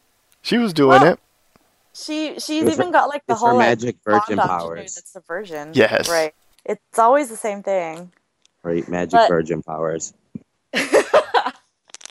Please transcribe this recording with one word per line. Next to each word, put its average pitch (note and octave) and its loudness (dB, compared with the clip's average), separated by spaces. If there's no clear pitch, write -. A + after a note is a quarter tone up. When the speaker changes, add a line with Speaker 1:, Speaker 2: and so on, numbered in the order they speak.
Speaker 1:
She - -2
was A3+ 0
doing C3+ 6
Speaker 2:
Well, E3 6
Speaker 1:
it. - -6
Speaker 2:
she, D#4 -8
she's D#4 -4
Speaker 3:
It's D#4+ 0
her, - 0
Speaker 2:
even F4+ -6
got, D4 2
like, C#4+ -8
the A#3+ -2
Speaker 3:
it's G#3+ -4
her A#3+ 4
Speaker 2:
whole, B3 4
like, A3+ 4
Speaker 3:
magic A#2+ -6
virgin G#2 0
Speaker 2:
Bond F#2+ 2
Speaker 3:
powers. E2+ -8
Speaker 2:
subversion. E3 -12
Speaker 1:
Yes. - 2
Speaker 2:
Right. D#3+ -2
It's - -6
always B3 4
the A3 -16
same G3+ -8
thing. F3+ -6
Speaker 3:
Right, E2+ -4
magic F2 -4
Speaker 2:
But A3+ 6
Speaker 3:
virgin E2 0
powers. D#2+ -6
Speaker 2:
<laughs> B3+ -4